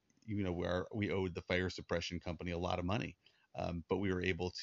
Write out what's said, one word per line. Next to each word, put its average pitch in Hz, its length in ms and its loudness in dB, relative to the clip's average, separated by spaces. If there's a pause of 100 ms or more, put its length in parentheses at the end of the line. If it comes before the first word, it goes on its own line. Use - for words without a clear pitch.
(280)
you 104 160 0
know, 92 100 2
where 90 400 2
we 104 160 0
owed 92 240 2
the 90 80 -4
fire 90 300 2
suppression 85 480 -2
company 87 320 -4
a 85 60 0
lot 90 200 0
of 87 80 0
money, 90 320 0 (400)
um, 87 320 -2
but 95 80 2
we 95 160 2
were 90 80 0
able 90 420 0